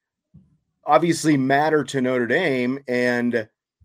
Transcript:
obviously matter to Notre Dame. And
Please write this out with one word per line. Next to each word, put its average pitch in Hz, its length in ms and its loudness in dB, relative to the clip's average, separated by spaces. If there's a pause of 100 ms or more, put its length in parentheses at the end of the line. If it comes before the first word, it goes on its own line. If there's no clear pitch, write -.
(840)
obviously 156 520 2
matter 143 480 2
to 139 160 -6
Notre 127 260 -2
Dame. 135 640 -2
And 123 600 -2 (360)